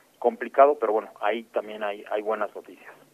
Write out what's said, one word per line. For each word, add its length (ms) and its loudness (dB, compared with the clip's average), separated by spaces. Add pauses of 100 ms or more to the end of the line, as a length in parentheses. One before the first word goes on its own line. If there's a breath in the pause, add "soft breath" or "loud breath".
(200 soft breath)
complicado, 600 4
pero 140 0
bueno, 160 -2 (120)
ahí 240 -2
también 380 -6
hay, 280 -6
hay 100 -2
buenas 320 -4
noticias. 360 -18 (240)